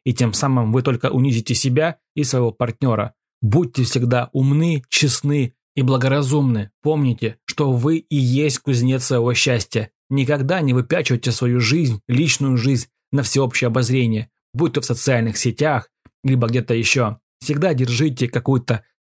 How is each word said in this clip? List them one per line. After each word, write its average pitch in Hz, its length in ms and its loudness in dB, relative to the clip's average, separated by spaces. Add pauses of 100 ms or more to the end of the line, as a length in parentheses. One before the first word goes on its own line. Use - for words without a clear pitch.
и 127 100 0
тем 117 200 0
самым 123 400 0
вы 127 100 2
только 131 280 0
унизите 123 440 0
себя 151 420 0 (160)
и 147 120 -2
своего 123 260 0
партнера. 113 640 -2 (260)
Будьте 131 420 2
всегда 123 500 0
умны, 143 560 0
честны 143 640 0 (220)
и 139 60 -2
благоразумны. 131 920 0 (120)
Помните, 135 640 -2
что 143 260 -2
вы 131 260 0
и 156 200 -4
есть 139 420 0
кузнец 127 460 0
своего 123 280 0
счастья. 117 580 -2 (180)
Никогда 139 500 0
не 139 140 0
выпячивайте 127 580 0
свою 123 300 0
жизнь, 120 480 0
личную 135 480 2
жизнь 123 320 0 (220)
на 139 120 0
всеобщее 127 460 0
обозрение, 117 600 0 (240)
будь 160 200 -2
то 139 80 -2
в - 40 -8
социальных 117 500 0
сетях, 131 540 -2 (340)
либо 131 240 2
где-то 120 280 0
еще. 117 420 0 (220)
Всегда 151 340 0
держите 127 540 0
какую-то 123 560 -2 (200)